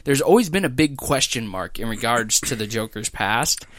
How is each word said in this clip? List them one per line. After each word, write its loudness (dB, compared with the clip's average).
there's 2
always 6
been 0
a 0
big 0
question -2
mark -8
in -4
regards 0
to -4
the -4
Joker's -4
past. -2